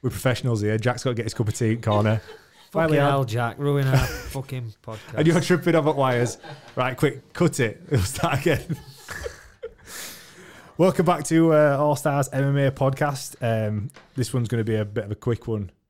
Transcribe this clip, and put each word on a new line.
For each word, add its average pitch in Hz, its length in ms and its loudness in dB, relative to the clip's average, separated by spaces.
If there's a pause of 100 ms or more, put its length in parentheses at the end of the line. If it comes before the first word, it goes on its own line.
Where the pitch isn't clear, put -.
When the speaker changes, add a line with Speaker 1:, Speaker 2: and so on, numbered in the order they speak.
Speaker 1:
We're 127 80 -2
professionals 117 520 -2
here. 107 160 0
Jack's 120 260 -2
gotta 123 120 -2
get 110 100 -4
his 110 80 -6
cup 113 140 -2
of 110 80 -2
tea 113 180 0
in 117 80 -4
corner. 107 360 2 (280)
Speaker 2:
<laughs> - 260 -20
Fucking - 0 -
Speaker 1:
Finally, 156 260 2
Speaker 2:
hell, 143 120 4 (100)
Speaker 1:
Al. 135 60 0
Speaker 2:
Jack, 113 340 -4
ruin 143 280 0
our 131 100 4
Speaker 1:
<laughs> 127 100 2
Speaker 2:
fucking 127 680 -10 (100)
podcast. 110 320 -14
Speaker 1:
And 156 120 2
you're 170 120 4
tripping 175 360 2
over 151 160 2
wires. 127 460 0 (380)
Right, 127 220 -2
quick, - 360 -2
cut 160 260 0
it. 110 260 0
<laughs> - 60 -6
We'll 131 100 4
start 135 400 -2
again. 147 360 -2 (920)
<laughs> - 1080 -20
Welcome 180 280 4
back 160 200 2
to, 165 280 4
uh, 147 260 6
All 147 160 2
Stars 139 380 0
M 135 100 0
M 139 140 2
A 139 140 2
podcast. 135 680 -2
Um, 110 480 -2 (260)
this 123 180 -4
one's 120 140 0
gonna 113 160 -2
be 110 120 0
a 107 100 0
bit 104 200 -6
of 101 60 -8
a 104 40 -4
quick - 320 -4
one. 104 240 -4 (180)